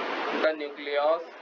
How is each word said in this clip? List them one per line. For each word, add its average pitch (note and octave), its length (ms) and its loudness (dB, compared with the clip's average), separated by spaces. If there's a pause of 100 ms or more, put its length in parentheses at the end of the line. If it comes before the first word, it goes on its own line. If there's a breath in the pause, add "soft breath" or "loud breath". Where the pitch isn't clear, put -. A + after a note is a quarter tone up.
(420)
The - 100 4
nucleus, D3 720 0 (180)